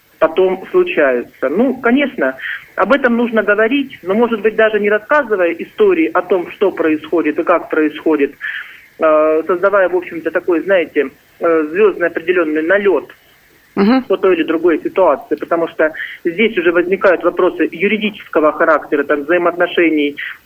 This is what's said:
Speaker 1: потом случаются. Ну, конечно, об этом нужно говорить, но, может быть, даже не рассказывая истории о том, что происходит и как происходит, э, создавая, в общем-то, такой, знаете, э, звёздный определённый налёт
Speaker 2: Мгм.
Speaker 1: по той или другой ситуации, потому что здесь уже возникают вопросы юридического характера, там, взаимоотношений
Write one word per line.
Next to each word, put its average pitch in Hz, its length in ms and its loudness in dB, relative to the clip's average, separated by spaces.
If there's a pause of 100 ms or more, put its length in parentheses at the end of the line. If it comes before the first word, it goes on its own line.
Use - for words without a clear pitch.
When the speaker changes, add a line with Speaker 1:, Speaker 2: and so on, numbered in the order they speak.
(180)
Speaker 1:
потом 185 520 0
случаются. 147 800 0
Ну, 220 280 0
конечно, 233 600 0 (380)
об 190 180 2
этом 269 240 2
нужно 226 260 0
говорить, 220 600 0
но, 180 100 -4
может 226 300 0
быть, 214 140 0
даже 220 220 2
не 202 120 0
рассказывая 208 640 0
истории 180 600 0
о 180 80 0
том, 180 300 -2
что 190 200 0
происходит 156 680 -2
и 170 60 0
как 165 260 0
происходит, 147 640 0 (640)
э, 156 480 2
создавая, 190 420 2
в 180 80 -2
общем-то, 165 340 -6
такой, 170 300 0
знаете, 147 500 0 (280)
э, 165 320 0
звёздный 170 360 2
определённый 165 560 -2
налёт 185 500 0 (640)
Speaker 2:
Мгм. 240 300 2
Speaker 1:
по 196 120 -2
той 185 200 2
или 165 60 0
другой 160 400 0
ситуации, 160 540 0
потому 165 320 -2
что 156 240 -2 (320)
здесь 202 320 -2
уже 170 160 0
возникают 175 500 2
вопросы 170 480 0
юридического 196 800 -2
характера, 156 520 0
там, 147 200 -2
взаимоотношений 170 920 0 (300)